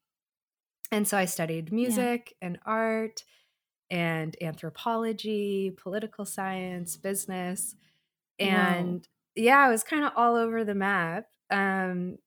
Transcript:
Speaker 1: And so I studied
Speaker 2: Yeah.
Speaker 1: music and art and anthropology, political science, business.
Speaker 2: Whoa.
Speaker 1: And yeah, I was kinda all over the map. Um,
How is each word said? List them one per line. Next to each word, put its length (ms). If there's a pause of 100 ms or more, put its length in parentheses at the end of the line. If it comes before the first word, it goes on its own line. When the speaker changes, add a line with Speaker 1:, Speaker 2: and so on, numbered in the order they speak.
(920)
Speaker 1:
And 160
so 100
I 80
studied 460 (140)
Speaker 2:
Yeah. 200
Speaker 1:
music 360
and 240
art 580 (680)
and 500
anthropology, 1300
political 540
science, 720
business. 800 (680)
Speaker 2:
Whoa. 560
Speaker 1:
And 100 (280)
yeah, 240
I 100
was 140
kinda 320
all 200
over 300
the 100
map. 520 (240)
Um, 760